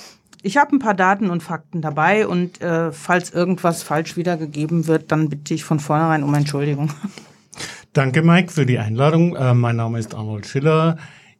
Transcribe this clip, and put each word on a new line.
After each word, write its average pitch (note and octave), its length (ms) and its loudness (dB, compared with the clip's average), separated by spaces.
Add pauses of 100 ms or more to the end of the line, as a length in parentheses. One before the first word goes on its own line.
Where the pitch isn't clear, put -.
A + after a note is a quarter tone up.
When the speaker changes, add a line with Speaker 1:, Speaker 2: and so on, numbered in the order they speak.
(420)
Speaker 1:
Ich G3 140 -2
hab C#4+ 160 4
ein C#4 60 2
paar A3+ 160 0
Daten G3 340 2
und F3 140 -2
Fakten D#3+ 400 -8
dabei D#3 440 2
und, F3 360 -4
äh, E3 300 -2
falls F3 380 -2
irgendwas F3 520 0
falsch D#3 340 -4
wiedergegeben D#3+ 680 -2
wird, D#3+ 260 0
dann D#3 160 2
bitte D3 240 -6
ich D#3 120 -6
von D3+ 160 0
vornherein D#3 420 0
um C#3+ 100 0
Entschuldigung. D3 580 -2 (1040)
Speaker 2:
Danke, C3+ 300 2
Mike, F3 280 6
für D3 140 0
die A#2+ 140 2
Einladung. D3+ 580 2
Äh, B2+ 160 2
mein A#2+ 240 2
Name A#2 220 -4
ist A2 160 -8
Arnold G#2+ 320 -8
Schiller. D#3+ 500 2 (440)